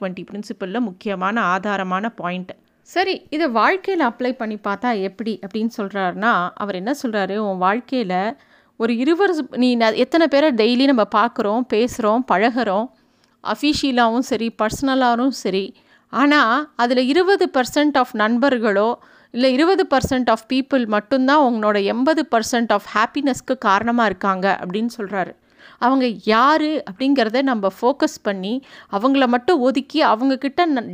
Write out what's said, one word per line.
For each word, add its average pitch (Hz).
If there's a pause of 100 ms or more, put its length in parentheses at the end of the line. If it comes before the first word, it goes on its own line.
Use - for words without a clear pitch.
ட்வென்டி 185
பிரின்சிபல்ல 208
முக்கியமான 196
ஆதாரமான 196
பாயிண்ட். 180 (280)
சரி, 370
இதை 311
வாழ்க்கையில 330
அப்ளை 247
பண்ணி 220
பார்த்தா 208
எப்படி 196
அப்படின்னு 220
சொல்றாருன்னா, 190
அவர் 202
என்ன 202
சொல்றாரு, 208
உன் 196
வாழ்க்கையில 208 (400)
ஒரு 233
இருவர், 339 (200)
நீ 247
ந-, 220
எத்தனை 320
பேரை 294
டெய்லி 240
நம்ம 262 (120)
பார்க்குறோம், 220 (140)
பேசுறோம், 220 (120)
பழகுறோம், 220 (540)
அஃபிஷியலாவும் 247
சரி, 233
பர்சனலாவும் 247
சரி, 196 (340)
ஆனா 285
அதுல 247
இருபது 349
பர்சன்ட் 285
of 254
நண்பர்களோ 226 (360)
இல்ல 254
இருபது 330
பர்சன்ட் 262
of 226 (140)
people 262
மட்டும்தான் 262
உங்களோட 208
எண்பது 262
பர்சன்ட் 233
of 202 (120)
ஹாப்பினஸ்க்கு 269
காரணமா 226
இருக்காங்க 190
அப்படின்னு 214 (100)
சொல்றாரு. 190 (440)
அவங்க 254 (180)
யாரு 294
அப்படிங்கிறத 254
நம்ம 226 (140)
ஃபோக்கஸ் 254
பண்ணி 202 (300)
அவங்கள 262
மட்டும் 247
ஒதுக்கி 269
அவங்க 254
கிட்ட 285
ந-, 226